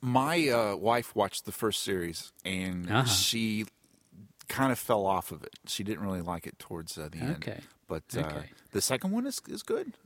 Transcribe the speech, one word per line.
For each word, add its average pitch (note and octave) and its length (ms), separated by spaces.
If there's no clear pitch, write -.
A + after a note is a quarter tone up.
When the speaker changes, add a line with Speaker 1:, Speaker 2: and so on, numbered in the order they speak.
Speaker 1:
my, C#3 480
uh, A2 280
wife A2+ 380
watched G2+ 300
the G#2 80
first - 300
series, F2 500
and F#2 460
Speaker 2:
Uh-huh. A#2+ 140
Speaker 1:
she A2 640
kind C3+ 240
of A#2 60
fell G#2+ 260
off F#2+ 280
of D#2 100
it. - 240
She - 180
didn't F#2+ 200
really F#2 180
like E2+ 240
it - 120
towards, E2 380
uh, D#2 160
the D#2 60
end. A#2+ 180
Speaker 2:
Okay. F#2 240
Speaker 1:
But, D#2+ 160
uh, E2 40
Speaker 2:
Okay. D2+ 300
Speaker 1:
the G2+ 80
second C3 320
one A#3+ 140
is, C4+ 220
is - 140
good. - 300